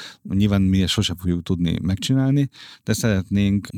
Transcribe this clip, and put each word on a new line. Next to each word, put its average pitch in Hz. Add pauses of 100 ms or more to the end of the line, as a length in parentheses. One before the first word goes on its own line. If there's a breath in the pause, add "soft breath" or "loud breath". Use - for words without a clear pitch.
(220 loud breath)
Nyilván 101
mi 95
ezt 87
sose 98
fogjuk 87
tudni 85
megcsinálni, 135 (340 loud breath)
de -
szeretnénk 101